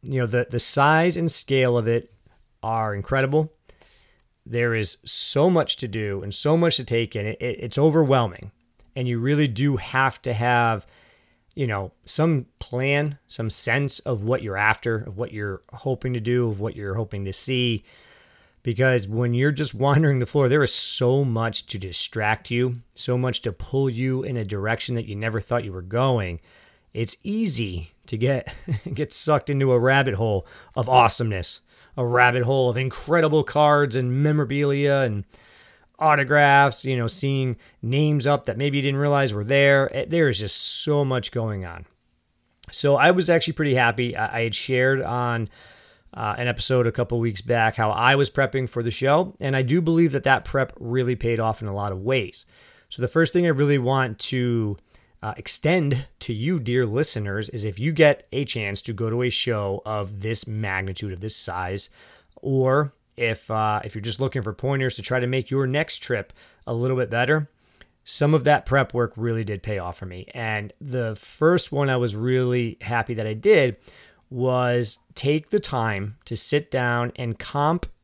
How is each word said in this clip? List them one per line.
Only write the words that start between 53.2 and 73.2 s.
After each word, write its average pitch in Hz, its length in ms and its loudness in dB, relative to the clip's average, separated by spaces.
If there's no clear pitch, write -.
thing 175 120 4
I 170 40 4
really 143 280 2
want 127 420 0
to, 117 580 -2
uh, 107 140 -6
extend 143 720 -2
to - 120 -8
you, 143 260 -2
dear 123 240 0
listeners, 107 640 -4
is 110 140 -8
if 101 140 -6
you 135 140 -2
get 151 400 4
a 139 120 -2
chance 101 380 -6
to - 100 -10
go 113 160 -4
to 117 140 -2
a 127 80 0
show 104 560 -2
of 104 360 -6
this 110 260 -6
magnitude, 98 640 -6
of 87 60 -12
this 104 160 -8
size, 92 560 -8
or 135 580 0
if, 117 360 -2
uh, 107 320 0
if 101 100 -12
you're 107 80 -8
just 107 180 -6
looking 131 220 -2
for 104 100 -6
pointers 131 440 -2
to 101 80 -12
try 127 160 -2
to 123 80 -2
make 127 240 -2
your 135 160 0
next 147 300 -2
trip - 360 -4
a 123 80 -6
little 127 240 0
bit 120 140 -2
better, 139 400 0
some 147 300 0
of 135 120 2
that 147 200 4
prep 135 300 2
work 117 200 0
really 113 280 -2
did 101 180 -6
pay 104 160 -6
off 87 220 -8
for 95 80 -12
me. 90 260 -14
And 110 480 -6
the 123 340 -4
first - 560 0
one 139 160 0
I 131 100 2
was 120 180 -2
really 123 640 0
happy 117 320 -2
that 110 140 -4